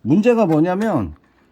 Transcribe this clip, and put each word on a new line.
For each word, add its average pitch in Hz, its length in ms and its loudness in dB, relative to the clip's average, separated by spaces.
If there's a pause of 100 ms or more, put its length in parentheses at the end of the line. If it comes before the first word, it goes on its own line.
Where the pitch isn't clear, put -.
문제가 214 440 2
뭐냐면 165 680 -2 (380)